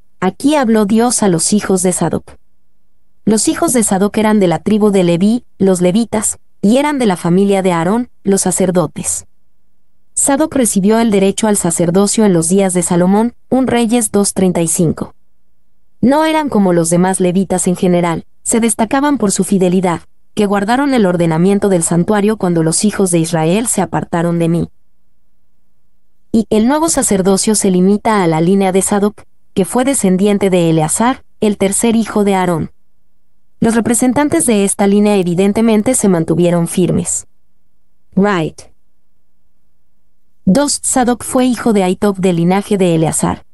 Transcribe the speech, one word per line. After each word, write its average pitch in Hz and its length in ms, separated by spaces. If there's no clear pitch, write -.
aquí 277 360
habló 226 300
Dios 226 360
a 214 60
los 170 260
hijos 190 300
de 180 100
Sadoc. - 440
Los 214 220
hijos 320 260
de 233 100
Sadoc 202 340
eran 214 220
de 190 80
la 160 100
tribu 208 320
de 190 140
Leví, 190 420
los 190 200
levitas, 214 600
y 220 140
eran 294 200
de 247 80
la 185 100
familia 190 460
de 185 100
Aarón, 185 380
los 196 180
sacerdotes. 180 840
Sadoc 294 400
recibió 220 420
el 233 140
derecho 196 360
al 208 80
sacerdocio 185 680
en 196 80
los 165 160
días 190 240
de 180 80
Salomón, 190 540
un 254 180
Reyes 240 440
dos 202 220
treinta 180 280
y 160 60
cinco. - 460
No 285 240
eran 311 240
como 196 240
los 165 160
demás 185 300
levitas 185 480
en 180 80
general, 175 500
se 233 200
destacaban 269 580
por 202 120
su 190 120
fidelidad, 180 580
que 208 140
guardaron 240 480
el 214 100
ordenamiento 180 640
del 175 140
santuario 202 540
cuando 170 260
los 160 200
hijos 202 280
de 175 80
Israel 165 480
se - 140
apartaron 170 580
de 165 100
mí. 165 200
Y 226 140
el 220 180
nuevo 311 220
sacerdocio 196 640
se 202 160
limita 196 540
a 170 40
la 160 140
línea 190 300
de 190 100
Sadoc, 208 420
que 185 120
fue 247 200
descendiente 202 640
de 170 220
Eleazar, 160 520
el 214 160
tercer 208 380
hijo 214 280
de 196 100
Aarón. 175 380
Los 226 160
representantes 285 720
de 202 180
esta 202 220
línea 208 300
evidentemente 208 760
se 208 160
mantuvieron 170 580
firmes. 170 600
Wright. 185 480
Dos, 277 380
Sadoc 240 420
fue 254 220
hijo 240 260
de 196 120
Aitob 196 340
del 180 200
linaje 185 420
de 175 160
Eleazar, 170 580